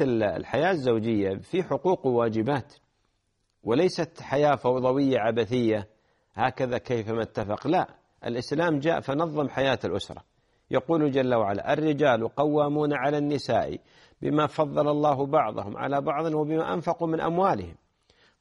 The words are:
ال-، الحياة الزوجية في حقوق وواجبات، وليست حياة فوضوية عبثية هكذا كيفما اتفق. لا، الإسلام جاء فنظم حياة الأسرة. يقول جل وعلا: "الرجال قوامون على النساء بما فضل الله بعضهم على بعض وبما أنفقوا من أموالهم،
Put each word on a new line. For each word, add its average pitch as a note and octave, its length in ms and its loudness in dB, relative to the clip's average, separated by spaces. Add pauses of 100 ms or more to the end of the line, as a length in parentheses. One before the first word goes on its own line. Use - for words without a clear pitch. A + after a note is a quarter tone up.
ال-، A#2 220 2
الحياة A#2+ 480 0
الزوجية A2+ 640 0
في F3 280 -4
حقوق F3 420 0
وواجبات، A#2 680 0 (920)
وليست D#3 580 0
حياة C#3+ 340 2
فوضوية B2+ 640 2
عبثية A2+ 680 0 (460)
هكذا B2 440 0
كيفما A2+ 440 -2
اتفق. G#2 460 -4
لا، E3 200 2 (380)
الإسلام C#3+ 540 -2
جاء D#3 200 0
فنظم D3 500 -2
حياة C3 360 0
الأسرة. - 380 -6 (480)
يقول D3+ 400 0
جل B2+ 240 2
وعلا: G2+ 380 0
"الرجال C#3+ 640 2
قوامون D3 580 0
على C#3+ 240 0
النساء B2 600 0 (420)
بما D3 260 2
فضل D3 400 0
الله D3 380 2
بعضهم A2 520 -2
على C3+ 240 -2
بعض D#3 320 -2
وبما D#3 400 -2
أنفقوا E3+ 340 -2
من D#3+ 140 -2
أموالهم، D#3+ 540 0 (640)